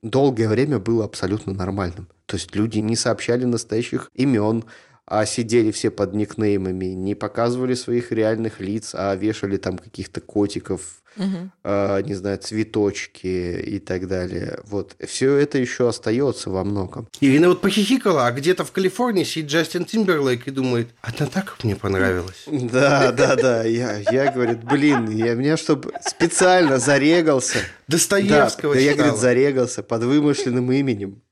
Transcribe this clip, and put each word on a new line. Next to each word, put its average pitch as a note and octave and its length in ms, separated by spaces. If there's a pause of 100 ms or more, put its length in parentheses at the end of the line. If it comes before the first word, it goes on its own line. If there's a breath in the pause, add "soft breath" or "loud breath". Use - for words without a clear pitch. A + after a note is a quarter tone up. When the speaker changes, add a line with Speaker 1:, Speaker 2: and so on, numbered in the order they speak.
Speaker 1:
долгое A#2 460
время B2 320
было A2 260
абсолютно G2 480
нормальным. F#2+ 540 (200)
То - 80
есть - 220
люди G#2+ 220
не A2 180
сообщали A#2+ 480
настоящих A#2+ 680
имён, A2+ 520 (400 soft breath)
а G#2+ 200
сидели A2 460
все - 200
под G2 220
никнеймами, G2 760
не F#2+ 280
показывали A#2+ 580
своих A#2+ 380
реальных A2 480
лиц, G2+ 340
а G2 220
вешали G2+ 400
там F#2+ 220
каких-то - 420
котиков, G2+ 640 (340 soft breath)
Speaker 2:
Мгм. F#3+ 360 (120)
Speaker 1:
а, G2+ 380
не G2 140
знаю, G2 220
цветочки G#2+ 880 (340)
и G2+ 180
так F#2 300
далее. F#2 560
Вот. G2+ 320 (100)
Всё C#3 300
это D3 200
ещё B2 300
остаётся A#2 600
во F#2 160
многом. G2+ 420 (140)
Speaker 3:
Ирина C#3 260
вот F3+ 140
похихикала, G3+ 680
а A#2+ 60
где-то D#3 320
в - 80
Калифорнии F#3+ 500
сидит D#3+ 260
Джастин E3 360
Тимберлейк D3 640
и - 20
думает: B2+ 380 (120)
«Одна A#2+ 260
так - 360
мне G#2 140
понравилась». F#2+ 680
Speaker 1:
Да, C3+ 680
да, C3+ 240
да. A#2 260
Я, A2+ 360 (120)
я, C3+ 220
говорит, A#2 320
блин, C#3 440
я, A2 260
меня C#3+ 200
чтоб D3 320 (180)
специально F3 720
зарегался. C#3+ 840 (280 loud breath)
Speaker 3:
Достоевского F3 840
Speaker 1:
Да, B2+ 60
да, C3+ 60
я, C#3+ 60
Speaker 3:
читала. D3 160
Speaker 1:
говорит, A2 140
зарегался B2+ 640
под A2+ 200
вымышленным C3 680
именем. A2 480 (100)